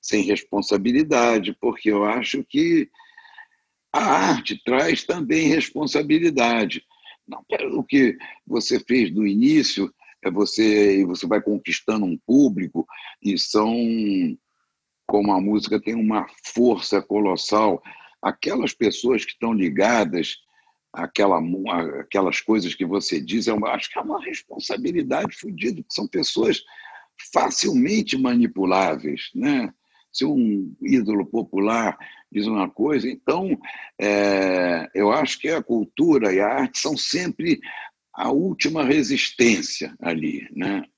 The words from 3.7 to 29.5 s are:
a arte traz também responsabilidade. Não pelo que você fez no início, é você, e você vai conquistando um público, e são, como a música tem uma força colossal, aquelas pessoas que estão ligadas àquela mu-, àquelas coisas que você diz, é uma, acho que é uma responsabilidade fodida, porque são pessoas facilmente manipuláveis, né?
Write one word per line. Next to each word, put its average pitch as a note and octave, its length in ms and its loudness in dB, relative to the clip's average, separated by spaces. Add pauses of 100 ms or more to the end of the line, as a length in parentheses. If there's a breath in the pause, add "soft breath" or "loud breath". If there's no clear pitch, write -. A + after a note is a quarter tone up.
a D3 100 2
arte D#3 640 0
traz C3+ 400 2
também D#3+ 420 0
responsabilidade. D3 1400 0 (420 loud breath)
Não - 200 -16
pelo - 400 -4
que C3 320 4 (280 loud breath)
você A#2 360 -2
fez A#2 320 2
no G#2+ 120 0
início, A2+ 640 2 (340 soft breath)
é F#2+ 60 -2
você, G#2 680 4
e G2 40 4
você F2+ 220 -2
vai G#2 160 0
conquistando G#2 640 -2
um E2+ 100 -2
público, G#2+ 720 2 (380 loud breath)
e G2 160 0
são, A2 360 0 (1300)
como G#2 240 2
a F#2+ 100 2
música G#2 400 0
tem A2 140 -4
uma G#2+ 320 0 (160)
força A2+ 580 2
colossal, G#2 800 2 (400 loud breath)
aquelas - 500 -2
pessoas A#2 540 0
que - 60 -12
estão A#2 200 -4
ligadas F#2+ 840 0 (560)
àquela F#2+ 480 0
mu-, F#2 300 -4
àquelas E2+ 680 -2
coisas F#2+ 360 -2
que F#2 100 -4
você F#2 340 -2
diz, G2+ 280 -4
é A2+ 60 0
uma, G#2+ 160 -2
acho - 200 -4
que - 80 -10
é - 60 -6
uma - 200 -6
responsabilidade F3 1120 -6
fodida, F#3+ 460 -8
porque - 140 -12
são G2+ 120 -4
pessoas - 540 0 (720 loud breath)
facilmente - 840 2
manipuláveis, F#2+ 1160 0
né? B2 400 -2 (400)